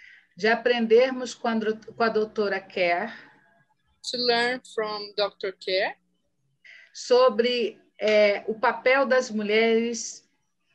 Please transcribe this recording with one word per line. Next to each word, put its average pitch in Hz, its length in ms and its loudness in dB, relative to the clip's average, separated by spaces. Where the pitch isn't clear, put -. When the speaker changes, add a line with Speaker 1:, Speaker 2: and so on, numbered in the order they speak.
Speaker 1:
de 180 100 -2
aprendermos 240 880 2
com - 140 -6
a 226 80 0
dro-, 214 380 -6
com - 100 -4
a 220 40 2
doutora 208 520 -4
Kerr 185 500 -2
Speaker 2:
to - 100 -8
learn 240 420 0
from 214 440 -8
Doctor 196 420 -4
Kerr 202 380 -4
Speaker 1:
sobre, 240 840 2
é, 208 500 2
o 220 100 -4
papel 254 480 2
das 254 240 0
mulheres 226 1000 -2